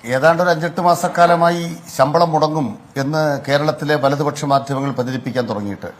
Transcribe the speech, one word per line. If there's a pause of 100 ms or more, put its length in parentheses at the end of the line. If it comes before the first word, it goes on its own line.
(120)
ഏതാണ്ട്
ഒരു
അഞ്ചെട്ട്
മാസക്കാലമായി (340)
ശമ്പളം
മുടങ്ങും (360)
എന്ന് (240)
കേരളത്തിലെ (100)
വലതുപക്ഷ
മാധ്യമങ്ങൾ
പ്രചരിപ്പിക്കാൻ
തുടങ്ങിയിട്ട്.